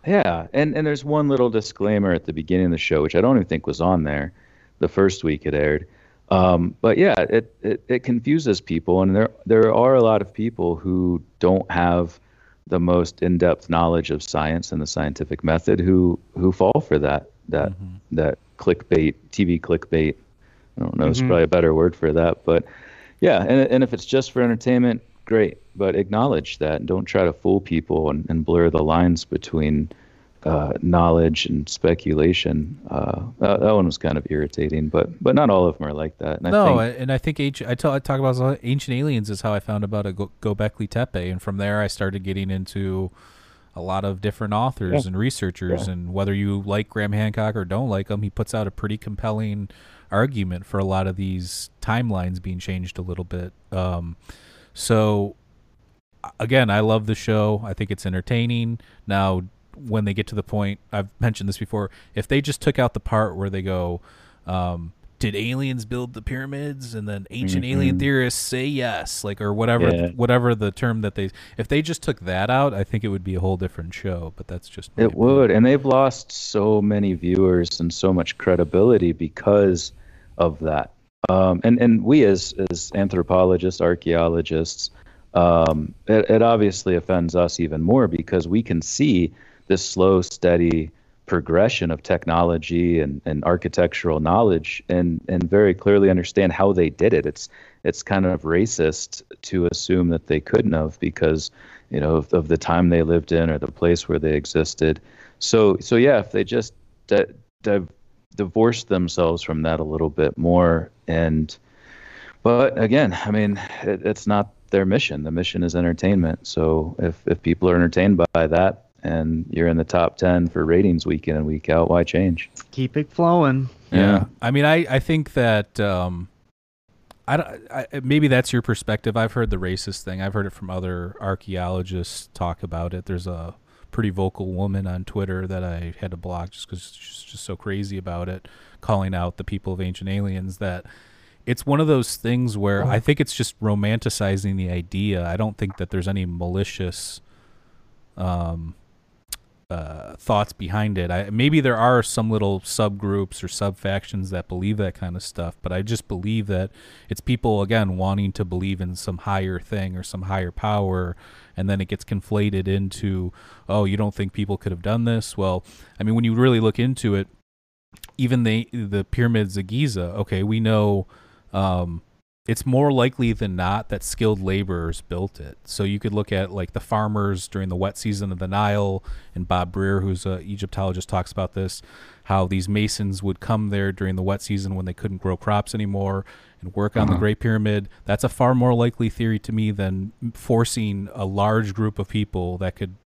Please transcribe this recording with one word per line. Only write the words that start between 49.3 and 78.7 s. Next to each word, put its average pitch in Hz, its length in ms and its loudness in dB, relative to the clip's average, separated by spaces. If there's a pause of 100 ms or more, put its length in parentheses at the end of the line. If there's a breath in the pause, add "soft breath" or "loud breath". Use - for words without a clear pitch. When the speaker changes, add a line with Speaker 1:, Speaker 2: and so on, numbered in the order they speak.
Speaker 2:
argument 98 560 0
for 101 120 -4
a 98 60 0
lot 95 240 0
of 92 80 -4
these 92 520 -6 (140)
timelines 95 580 -2
being 92 200 -8
changed 90 360 -8
a 90 60 -8
little 90 220 -8
bit. 90 280 -10 (200)
Um, 87 440 -4 (560 loud breath)
so, 107 600 0 (880)
a-, - 160 -12
again, 123 320 2
I 107 100 4
love 107 260 2
the 110 100 0
show. 107 480 0
I 98 100 -6
think 101 160 -6
it's 98 160 -6
entertaining. 117 720 -2 (280 soft breath)
Now, 98 360 0 (340)
when 110 280 -2
they 101 100 -2
get 104 120 -2
to - 80 -14
the 104 80 -4
point, 101 380 -4 (100)
I've 101 180 -6 (120)
mentioned 110 280 -2
this 95 100 -6
before, 104 300 -6 (240 soft breath)
if 107 140 -6
they 139 140 2
just 143 200 -6
took 139 200 0
out 123 140 0
the - 60 -4
part 107 360 -2
where 98 120 -4
they 95 140 -6
go, 90 380 -4 (440 soft breath)
um, 87 480 -6 (280)
"Did 101 160 -4
aliens 127 480 -4
build 123 300 -8
the 110 80 -14
pyramids?" 135 760 -8
and 104 120 -8
then 101 220 -10
ancient 92 340 -4
alien 107 300 0
Speaker 1:
Mm-hmm. - 60 -2
Speaker 2:
theorists 131 400 2
say 127 260 -4
yes, 123 560 -4
like, 101 180 -6
or 104 140 -2
whatever, 113 340 2
Speaker 1:
Yeah. 85 280 2
Speaker 2:
whatever 120 400 4
the 104 160 -2
term 113 300 -2
that 101 120 -4
they, 98 160 -4 (260 loud breath)
if - 120 -6
they 147 120 2
just 156 220 -4
took - 180 -2
that 92 300 -2
out, 135 240 2
I 98 80 -2
think 104 220 -4
it 110 40 -2
would 98 140 -4
be 92 140 -4
a 90 40 -2
whole 95 160 0
different 87 380 -8
show, 85 400 -8
but - 140 -16
that's 87 200 -12
just - 280 -18
my 110 80 4
Speaker 1:
It - 20 6
Speaker 2:
opinion. 110 200 2 (100)
Speaker 1:
would, 123 160 6
and 107 120 8
they've 135 220 4
lost 131 460 2
so 107 500 2
many 101 300 2
viewers 90 640 2
and 85 160 -2
so 95 180 2
much 87 240 0
credibility 90 760 4